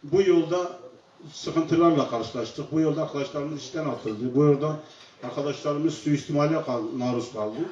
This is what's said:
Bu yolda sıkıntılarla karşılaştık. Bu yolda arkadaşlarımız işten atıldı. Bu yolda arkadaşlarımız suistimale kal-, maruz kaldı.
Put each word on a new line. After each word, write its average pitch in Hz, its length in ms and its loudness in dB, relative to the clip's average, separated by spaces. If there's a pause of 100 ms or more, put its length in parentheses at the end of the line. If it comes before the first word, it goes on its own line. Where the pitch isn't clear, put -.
Bu 165 200 4
yolda 175 560 2 (540)
sıkıntılarla 160 760 2
karşılaştık. 120 640 -6
Bu 160 80 2
yolda 143 220 2
arkadaşlarımız 143 580 -4
işten 151 280 -6
atıldı. 113 460 -4
Bu 143 100 6
yolda 151 360 4 (420)
arkadaşlarımız 147 720 -2
suistimale 147 680 0
kal-, 117 340 -4
maruz 123 360 -2
kaldı. 110 260 -4 (140)